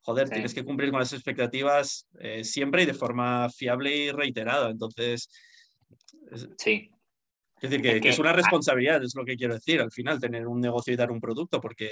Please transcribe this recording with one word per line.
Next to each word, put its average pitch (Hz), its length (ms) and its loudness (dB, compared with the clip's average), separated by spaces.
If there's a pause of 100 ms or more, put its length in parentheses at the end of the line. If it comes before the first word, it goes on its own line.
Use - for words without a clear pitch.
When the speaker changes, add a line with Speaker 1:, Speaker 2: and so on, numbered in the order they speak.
Speaker 1:
joder, 127 260 2
Speaker 2:
Sí. 135 60 -6
Speaker 1:
tienes 113 200 -2
que 127 120 -6
cumplir 139 260 0
con 139 80 2
las 127 140 -2
expectativas, 135 920 0 (120)
eh, 110 240 -8
siempre 139 400 2
y - 20 6
de 139 80 2
forma 123 560 0
fiable 131 460 -2
y 147 160 0
reiterada. 127 580 0
Entonces, 117 600 -4 (1040)
es - 260 -14
Speaker 2:
Sí. - 340 -2 (720)
Speaker 1:
es 131 80 -4
decir, 139 120 0
que, 117 160 4
Speaker 2:
Es 110 40 0
Speaker 1:
que 110 80 6
es - 60 6
Speaker 2:
que, 160 60 2
Speaker 1:
una 156 100 4
Speaker 2:
ah, - 20 2
Speaker 1:
responsabilidad, 147 680 4
es 123 120 -6
lo 135 80 -6
que 127 140 -6
quiero 117 160 -2
decir, 147 260 0
al 117 120 -2
final, 131 280 -4
tener 117 280 -4
un 120 120 -2
negocio 120 340 0
y 120 40 2
dar 120 140 2
un 117 100 -6
producto, 127 400 -4
porque 107 300 -8